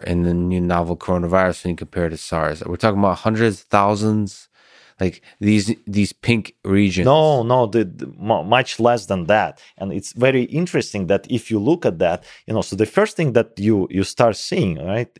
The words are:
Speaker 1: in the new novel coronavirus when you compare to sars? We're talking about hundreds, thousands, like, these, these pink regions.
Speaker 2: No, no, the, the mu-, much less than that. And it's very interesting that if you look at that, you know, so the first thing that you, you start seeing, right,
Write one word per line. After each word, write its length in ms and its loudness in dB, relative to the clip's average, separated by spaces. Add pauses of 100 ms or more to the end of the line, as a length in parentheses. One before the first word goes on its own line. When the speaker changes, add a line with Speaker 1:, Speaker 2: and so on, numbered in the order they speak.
Speaker 1:
in 160 0
the 120 0
new 260 0
novel 360 -2
coronavirus 680 0
when 80 -2
you 40 -4
compare 320 -4
to 80 -8
sars? 480 -4
We're 120 -6
talking 240 0
about 180 2
hundreds, 440 0
thousands, 880 0 (520)
like, 220 -4 (180)
these, 340 2 (120)
these 260 0
pink 420 -2 (100)
regions. 400 2
Speaker 2:
No, 380 4
no, 240 2
the, 180 0
the 220 -10
mu-, 380 -2
much 360 0
less 260 2
than 200 -2
that. 340 0 (160)
And 160 -8
it's 200 -8
very 320 2
interesting 640 -4
that 240 0
if 200 -4
you 100 0
look 260 0
at 140 0
that, 240 0 (220)
you 80 -4
know, 80 0
so 120 -6
the 120 2
first 300 0
thing 180 0
that 240 -4
you, 320 2
you 120 -2
start 340 0
seeing, 480 -4
right, 360 -4